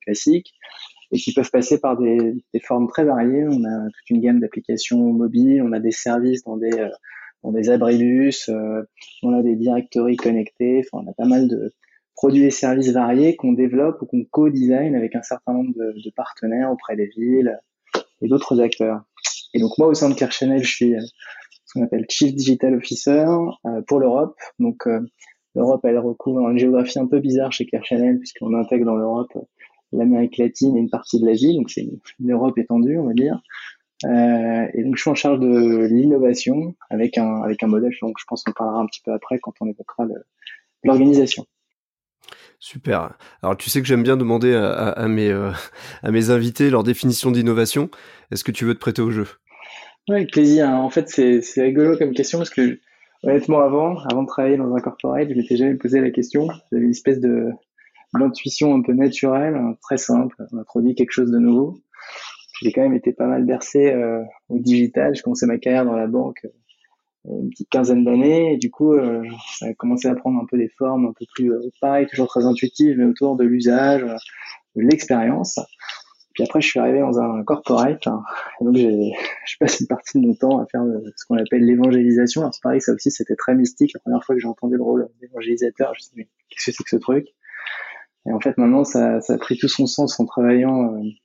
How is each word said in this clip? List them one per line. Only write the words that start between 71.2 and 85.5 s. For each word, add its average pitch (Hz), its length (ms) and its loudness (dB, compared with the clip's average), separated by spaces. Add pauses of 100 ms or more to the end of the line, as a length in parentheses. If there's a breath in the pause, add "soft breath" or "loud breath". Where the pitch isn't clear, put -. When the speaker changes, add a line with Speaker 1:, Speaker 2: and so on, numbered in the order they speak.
Speaker 1:
plus, 123 180 0
euh, 117 80 0 (220)
pareil, 139 240 2
toujours 131 220 -2
très 120 180 0
intuitives, 127 520 2
mais 123 60 2
autour 131 320 2
de 127 80 2
l'usage, 123 600 4
euh, 117 120 -6 (600 loud breath)
de 117 80 -4
l'expérience. 131 760 2 (760 loud breath)
Puis 120 80 -2
après, 151 180 0
je - 60 0
suis - 120 -2
arrivé 127 200 2
dans 127 200 0
un 113 240 -2
corporate, 127 640 0
hein, 110 140 -4 (400 loud breath)
et - 20 -4
donc 123 140 4
j'ai, 107 340 2 (180)
<laughs> - 160 -16
je - 140 -12
passe 147 220 0
une 127 60 -6
partie - 340 -2
de 123 40 4
mon 117 100 2
temps 131 240 0
à 113 80 -6
faire, 120 160 -4
euh, 113 180 -2 (160)
ce - 80 -18
qu'on 117 120 0
appelle 120 280 2
l'évangélisation. 123 760 4
Alors 135 120 -4
c'est - 100 -14
pareil, 131 160 0
ça 123 140 0
aussi, - 180 -2
c'était - 240 -4
très 127 200 0
mystique. 131 380 2
La - 60 -16
première 120 240 -4
fois 131 120 0
que 123 60 0
j'ai 117 60 -6
entendu 123 300 -4
le 123 60 -2
rôle 120 260 0 (100)
d'évangélisateur, 123 760 -4